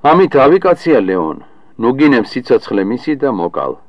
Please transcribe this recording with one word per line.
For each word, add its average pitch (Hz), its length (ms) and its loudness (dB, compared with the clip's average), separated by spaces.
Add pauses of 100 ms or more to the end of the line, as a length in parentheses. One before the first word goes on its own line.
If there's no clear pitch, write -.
ამით 165 320 2
ავიკაცია 160 640 2
ლეონ, 87 400 -4 (400)
ნუ 113 160 0
გინებ 135 320 2
სიცოცხლე 113 560 -2
მისი 120 300 -6 (100)
და 139 80 0
მოკალ. 85 420 -4 (160)